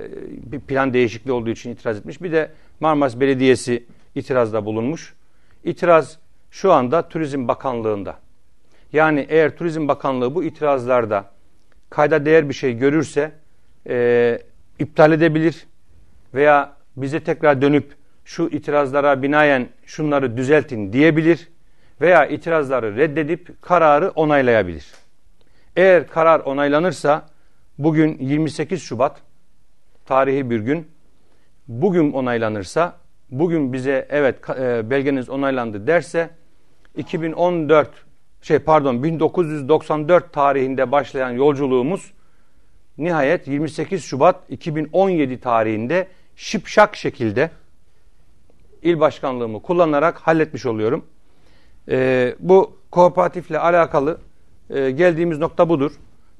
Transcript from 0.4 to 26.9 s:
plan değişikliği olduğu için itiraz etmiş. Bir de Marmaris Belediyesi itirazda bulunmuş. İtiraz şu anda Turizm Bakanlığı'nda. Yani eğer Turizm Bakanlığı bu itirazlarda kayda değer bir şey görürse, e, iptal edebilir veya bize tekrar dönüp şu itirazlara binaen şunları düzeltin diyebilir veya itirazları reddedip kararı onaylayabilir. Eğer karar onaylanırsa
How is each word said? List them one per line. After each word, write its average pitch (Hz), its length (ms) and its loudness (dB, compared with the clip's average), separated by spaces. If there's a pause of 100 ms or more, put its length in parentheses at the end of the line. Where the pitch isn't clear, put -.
plan 135 340 -2
değişikliği 123 380 -2
olduğu 117 180 -4
için 113 220 -8
itiraz 113 260 -6
etmiş. 143 240 -14
Bir 170 100 -8
de 156 200 -2 (280)
Marmaris 143 400 0
Belediyesi 127 640 2 (300)
itirazda 113 500 -2
bulunmuş. 113 480 -6 (500)
İtiraz 170 560 0 (320)
şu - 200 0
anda 147 380 2
Turizm 143 380 -6
Bakanlığı'nda. 110 680 -4 (800)
Yani 151 360 2
eğer 156 280 2
Turizm 160 300 -6
Bakanlığı 135 480 -2
bu 180 80 -4
itirazlarda 123 840 -2 (640)
kayda 151 360 0
değer 156 240 4
bir 131 40 -6
şey 123 240 -4
görürse, 147 540 0 (580)
e, 120 500 2 (400)
iptal 156 320 4
edebilir 160 560 0 (640)
veya 143 400 4 (240)
bize 139 220 -6
tekrar 147 420 0
dönüp 143 340 2 (300)
şu - 240 -4
itirazlara 143 720 0
binaen 143 460 2 (180)
şunları 139 520 -2
düzeltin 127 560 0
diyebilir 160 540 2 (540)
veya 160 240 6
itirazları 131 720 -4
reddedip 151 640 -4
kararı 160 480 2
onaylayabilir. 123 760 0 (880)
Eğer 180 320 4
karar 160 320 4
onaylanırsa 147 840 0 (520)